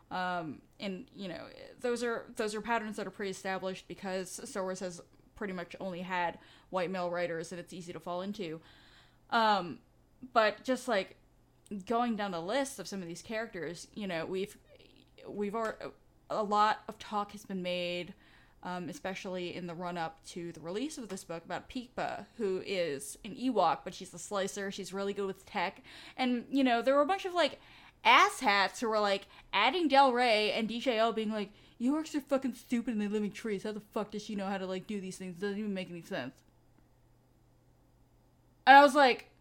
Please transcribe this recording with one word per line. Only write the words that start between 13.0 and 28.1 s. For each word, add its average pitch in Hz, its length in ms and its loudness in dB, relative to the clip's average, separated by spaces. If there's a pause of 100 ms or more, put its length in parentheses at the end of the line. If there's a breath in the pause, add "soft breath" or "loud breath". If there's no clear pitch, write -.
of 170 80 -8
these 170 120 -10
characters, 190 720 -8
you 208 140 -6
know, 165 180 -2
we've, 190 320 -4 (680)
we've 202 280 -4
al-, 226 200 -2 (540)
a 202 140 0
lot 208 440 4
of 208 100 -10
talk 208 360 -4
has 202 120 -16
been 190 160 -6
made, 175 520 -2 (500 soft breath)
um, 180 240 -6
especially 185 680 -6
in 175 140 -8
the 170 80 -8
run-up 175 520 -6
to 170 260 -10
the 156 80 -18
release 214 360 -6
of 233 120 -10
this 190 140 -10
book, 165 200 -10
about 165 260 -8
Peekpa, 208 560 -6 (120)
who 190 280 -2
is 170 600 -4
an 196 100 -12
Ewok, 202 480 4
but 185 100 -10
she's - 200 -14
a 175 60 -14
slicer. 196 520 -4
She's 180 220 -10
really 196 200 -2
good 196 140 -4
with 190 180 -8
tech. 190 380 -4 (320 loud breath)
And, 247 340 0
you 269 140 4
know, 233 180 6
there 269 140 4
were 285 60 6
a 294 40 4
bunch 381 200 0
of, 359 80 -4
like, 330 260 2 (460 loud breath)
asshats 302 720 6